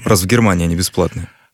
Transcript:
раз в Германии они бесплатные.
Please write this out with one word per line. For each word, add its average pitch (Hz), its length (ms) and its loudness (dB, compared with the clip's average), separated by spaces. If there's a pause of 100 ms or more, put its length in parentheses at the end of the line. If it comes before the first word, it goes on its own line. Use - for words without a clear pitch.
раз 98 180 2
в 95 40 -6
Германии 95 400 2
они 85 100 0
бесплатные. 87 520 -4 (260)